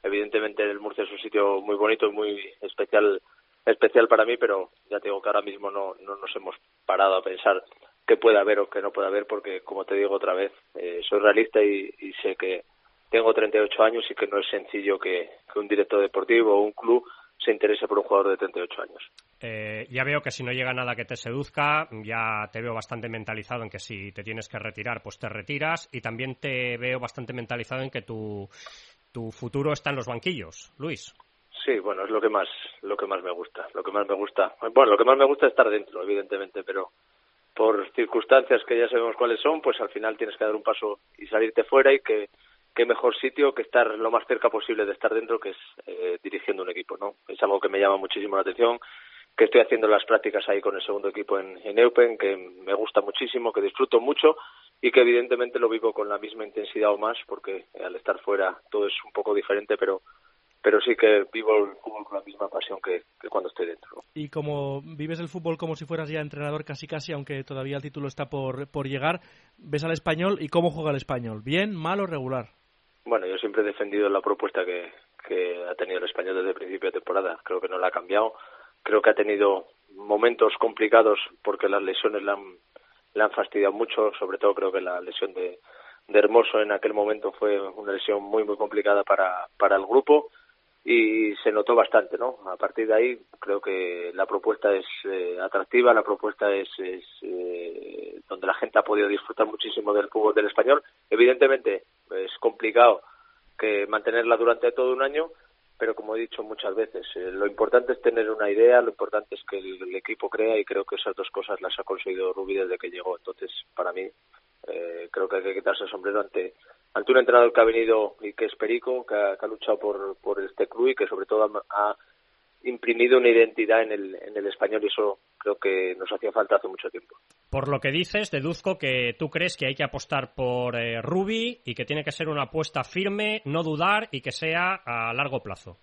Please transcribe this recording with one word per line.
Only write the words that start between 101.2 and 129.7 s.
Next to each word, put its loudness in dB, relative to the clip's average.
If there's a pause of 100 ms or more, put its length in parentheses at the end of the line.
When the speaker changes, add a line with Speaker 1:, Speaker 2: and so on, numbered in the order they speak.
Speaker 1:
es -8
complicado 6 (560)
que 0
mantenerla 2
durante 4
todo 0
un -2
año, -2 (500)
pero -2
como -8
he -4
dicho -8
muchas -8
veces, -4 (100)
eh, -8
lo -2
importante 2
es -6
tener 2
una -2
idea, 8
lo 0
importante -6
es -18
que -8
el, -12
el -10
equipo -8
crea, 0
y 0
creo -4
que -6
esas -6
dos -8
cosas -8
las -6
ha -10
conseguido -4
Rubi -6
desde -2
que -10
llegó. -8
Entonces, -12 (240)
para -4
mí, -8 (580)
eh, -8
creo -4
que -4
hay -2
que -4
quitarse -2
el -10
sombrero -4
ante, -6 (400)
ante -2
un 8
entrenador 8
que 6
ha 10
venido 4
y -8
que -4
es -8
perico, -4
que -4
ha, 0
que -8
ha -4
luchado -4
por, -4
por -4
este -4
club 0
y 0
que -2
sobre -8
todo 2
ha, -2
ha -6 (680)
imprimido 2
una 6
identidad 4
en -4
el, -8
en -14
el -4
Español -2
y 0
eso -2 (180)
creo -4
que -2
nos -10
hacía -4
falta 2
hace 0
mucho -10
tiempo. -16 (340)
Speaker 2:
Por -4
lo -2
que -2
dices, -4
deduzco -4
que -2
tú -4
crees -4
que -6
hay -4